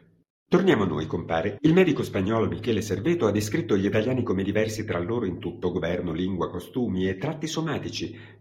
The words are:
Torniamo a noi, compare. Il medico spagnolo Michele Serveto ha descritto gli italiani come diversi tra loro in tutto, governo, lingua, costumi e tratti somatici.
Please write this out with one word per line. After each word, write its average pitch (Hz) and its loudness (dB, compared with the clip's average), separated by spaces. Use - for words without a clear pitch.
Torniamo 175 4
a - 2
noi, 80 -2
compare. 82 -2
Il 160 6
medico 175 4
spagnolo 104 0
Michele 107 0
Serveto 120 0
ha 101 4
descritto 107 0
gli 98 2
italiani 110 2
come 98 0
diversi 104 0
tra 87 -2
loro 110 -2
in 85 -4
tutto, 87 -4
governo, 87 -2
lingua, 87 -2
costumi 95 -2
e 92 -4
tratti 156 -4
somatici. 135 -4